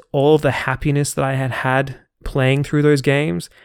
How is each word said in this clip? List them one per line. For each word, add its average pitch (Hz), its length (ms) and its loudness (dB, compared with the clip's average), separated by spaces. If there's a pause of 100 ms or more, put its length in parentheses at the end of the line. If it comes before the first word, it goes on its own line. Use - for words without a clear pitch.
(140)
all 147 220 4
of 147 80 2
the 139 80 2
happiness 143 600 -2
that 143 120 -2
I 135 80 -4
had 131 180 -4
had 131 460 -2 (260)
playing 135 400 0
through 147 180 0
those 147 200 4
games 143 480 -2 (160)